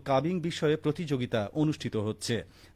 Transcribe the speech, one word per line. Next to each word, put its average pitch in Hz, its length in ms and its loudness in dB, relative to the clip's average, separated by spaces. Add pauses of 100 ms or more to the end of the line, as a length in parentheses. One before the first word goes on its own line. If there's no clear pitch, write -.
কাবিং 147 360 2
বিষয়ে 156 360 0
প্রতিযোগিতা 135 760 -2
অনুষ্ঠিত 151 440 0
হচ্ছে। 107 480 -2 (320)